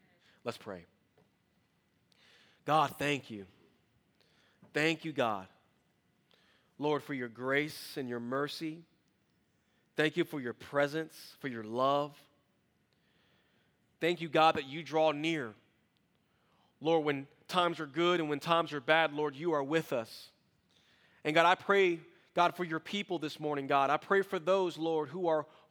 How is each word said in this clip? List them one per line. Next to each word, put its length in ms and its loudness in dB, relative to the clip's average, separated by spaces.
Let's 140 -8
pray. 260 -14
God, 340 2
thank 320 0
you. 140 -10
Thank 320 0
you, 80 -8
God, 340 -2
Lord, 240 -2
for 100 -8
your 160 -6
grace 680 -4
and 140 -6
your 100 -6
mercy. 600 -6
Thank 220 2
you 80 2
for 160 -8
your 120 -6
presence, 640 -2
for 80 -10
your 160 -8
love. 500 0
Thank 180 0
you, 80 -6
God, 280 6
that 100 -6
you 180 -8
draw 280 2
near. 420 -4
Lord, 240 2
when 220 -2
times 320 0
are 80 -8
good 320 2
and 100 -2
when 100 -2
times 340 0
are 80 -6
bad, 320 2
Lord, 220 -4
you 180 -2
are 100 2
with 300 0
us. 360 -6
And 100 0
God, 120 8
I 100 6
pray, 440 4
God, 200 4
for 80 -6
your 180 -4
people 360 -6
this 220 -8
morning, 260 -4
God. 240 4
I 80 4
pray 240 2
for 160 -6
those, 400 0
Lord, 320 -2
who 180 -4
are 200 2